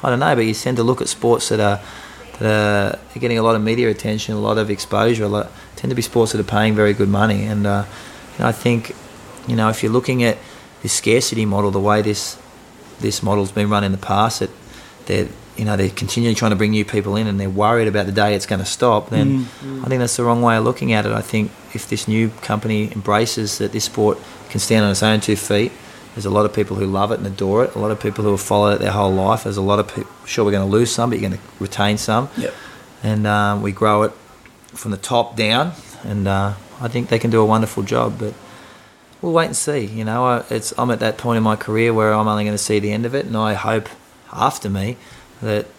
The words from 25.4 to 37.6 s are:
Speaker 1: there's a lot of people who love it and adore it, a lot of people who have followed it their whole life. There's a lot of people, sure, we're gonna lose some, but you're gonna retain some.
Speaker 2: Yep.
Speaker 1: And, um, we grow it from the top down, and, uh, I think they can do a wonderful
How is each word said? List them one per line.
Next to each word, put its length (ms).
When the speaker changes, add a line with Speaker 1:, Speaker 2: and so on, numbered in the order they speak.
Speaker 1:
there's 100
a 40
lot 160
of 80
people 240
who 80
love 260
it 80
and 80
adore 380
it, 100
a 40
lot 120
of 80
people 240
who 80
have 100
followed 340
it 40
their 120
whole 220
life. 300
There's 140
a 40
lot 160
of 160
people, 160
sure, 200
we're 60
gonna 140
lose 240
some, 200
but 100
you're 100
gonna 120
retain 380
some. 400
Speaker 2:
Yep. 160
Speaker 1:
And, 240
um, 340
we 120
grow 300
it 100
from 180
the 60
top 380
down, 380
and, 240
uh, 240
I 80
think 220
they 100
can 100
do 120
a 40
wonderful 380